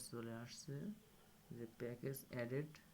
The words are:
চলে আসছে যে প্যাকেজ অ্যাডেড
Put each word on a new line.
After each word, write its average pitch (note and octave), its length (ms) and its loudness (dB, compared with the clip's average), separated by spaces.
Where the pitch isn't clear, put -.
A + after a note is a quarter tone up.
চলে A#2 220 2
আসছে C#3 580 -2
যে A#2 160 -2
প্যাকেজ B2 520 2
অ্যাডেড B2 380 4